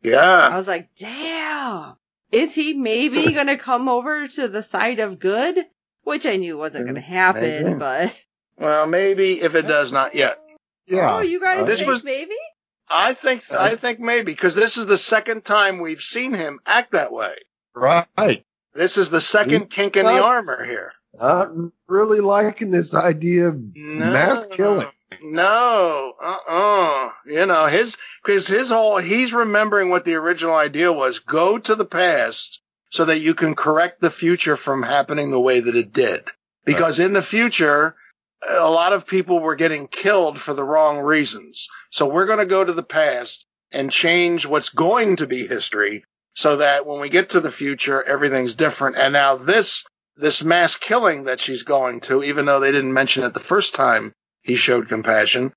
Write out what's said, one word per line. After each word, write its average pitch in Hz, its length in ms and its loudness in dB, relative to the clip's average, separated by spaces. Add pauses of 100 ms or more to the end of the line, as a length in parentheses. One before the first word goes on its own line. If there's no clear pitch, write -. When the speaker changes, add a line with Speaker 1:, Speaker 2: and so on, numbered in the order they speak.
Speaker 1:
Yeah. 120 200 4 (280)
Speaker 2:
I 170 80 -2
was 190 100 -6
like, 175 300 -6
"Damn. 277 960 -10 (360)
Is 311 240 0
he 311 180 -2
maybe 277 580 0
Speaker 1:
<laughs> - 20 -2
Speaker 2:
gonna 285 240 0
come 254 320 -2
over 277 380 -2
to 262 200 -6
the 208 160 -6
side 214 360 -4
of 202 200 -6
good?" 285 460 -2 (380)
Which 294 220 -6
I 214 120 -2
knew 170 200 -6
wasn't 143 300 -8
gonna 135 140 -8
happen, 160 640 0
Speaker 1:
Maybe. 175 160 0
Speaker 2:
but 147 360 -4 (420)
Speaker 1:
Well, 156 300 2
maybe 185 540 2
if 160 120 0
it 160 140 4
does, 147 240 2
not 135 240 0
yet. 135 240 0 (480)
Speaker 3:
Yeah. 359 300 0
Speaker 2:
Oh, - 40 -2
you 359 180 -2
guys 370 280 0
Speaker 1:
This 220 120 0
Speaker 2:
think - 120 -2
Speaker 1:
was 247 120 -2
Speaker 2:
maybe? 294 320 -8 (540)
Speaker 1:
I 208 240 2
think, 254 380 -4
Speaker 3:
Uh, 196 80 -4
Speaker 1:
I 208 160 2
think 233 240 -6
maybe, 233 360 -2
'cause 175 200 0
this 220 220 2
is 226 100 -6
the 196 100 4
second 220 480 -2
time 196 340 2
we've 160 220 -8
seen 254 320 -6
him 156 320 -8
act 226 260 0
that 180 220 -2
way. 110 220 -8 (400)
Speaker 3:
Right. 160 680 0 (300)
Speaker 1:
This 175 240 0
is 175 120 2
the 160 120 0
second 208 440 2
Speaker 3:
He's - 80 -20
Speaker 1:
kink 196 240 -2
in 196 80 4
the 220 100 4
Speaker 3:
not 196 80 4
Speaker 1:
armor 202 420 0
here. 104 260 -10 (220)
Speaker 3:
Not 165 380 0 (360)
really 214 340 2
liking 202 500 0
this 170 240 -2
idea 170 540 2
of 156 60 -4 (200)
Speaker 1:
No. 151 360 -4
Speaker 3:
mass 185 360 2
killing. 190 400 0 (340)
Speaker 1:
No, 170 920 0 (100)
uh-uh. 170 840 -2 (160)
You 156 200 0
know, 160 220 2
his, 220 300 0 (260)
'cause 202 240 0
his 233 220 0
whole, 220 280 2
he's 220 360 0
remembering 208 560 2
what 175 160 0
the 170 100 0
original 165 400 -2
idea 156 360 2
was. 131 280 -2
Go 175 380 0
to 214 180 0
the 208 100 -2
past 156 720 -2 (320)
so 165 140 0
that 156 140 2
you 156 140 0
can 156 220 -2
correct 160 460 0
the 165 100 2
future 165 460 0
from 135 260 -4
happening 143 480 -2
the 127 80 2
way 127 200 4
that 117 160 -2
it 120 180 0
did. 113 300 0 (420)
Because 160 340 0
Speaker 3:
Right. 175 60 4
Speaker 1:
in 196 80 2
the 196 100 2
future, 165 720 2 (520)
a 165 220 2
lot 170 240 2
of 185 140 -2
people 180 320 0
were 160 160 -2
getting 151 320 -2
killed 175 540 0
for 147 120 -6
the 139 100 -4
wrong 151 360 2
reasons. 143 680 -2 (240)
So - 140 0
we're 160 200 0
gonna 208 200 2
go 190 180 2
to 175 100 0
the 170 100 -4
past 135 640 -2 (260)
and 135 200 -4
change 170 540 2
what's 143 240 -2
going 196 480 2
to 151 100 -2
be 127 200 -6
history 104 560 -4 (320)
so 147 220 2
that 143 280 2
when 143 140 -8
we 143 100 -8
get 175 200 2
to 180 100 4
the 156 120 -4
future, 139 520 -4
everything's 135 500 0
different. 139 440 0
And 135 160 2
now 139 220 4
this, 180 480 0 (340)
this 147 260 0
mass 170 320 2
killing 190 500 0
that 127 140 -4
she's 127 240 -6
going 127 380 0
to, 135 220 0
even 143 220 -2
though 143 140 4
they 135 120 2
didn't 135 220 0
mention 131 300 0
it 120 100 -4
the - 60 -8
first 202 340 -2
time 113 400 0 (300)
he 127 120 -2
showed 120 340 0
compassion 110 680 0